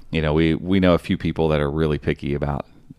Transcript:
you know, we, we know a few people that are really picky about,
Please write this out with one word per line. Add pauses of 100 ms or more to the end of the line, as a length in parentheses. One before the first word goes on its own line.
(100)
you
know,
we,
we
know
a
few
people
that
are
really
picky
about, (320)